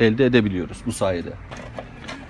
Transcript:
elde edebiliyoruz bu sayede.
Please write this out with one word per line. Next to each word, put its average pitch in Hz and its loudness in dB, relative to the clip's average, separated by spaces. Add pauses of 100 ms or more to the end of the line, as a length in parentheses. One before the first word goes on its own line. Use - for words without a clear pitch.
elde 117 6
edebiliyoruz 104 2
bu 113 -2
sayede. 92 -2 (960)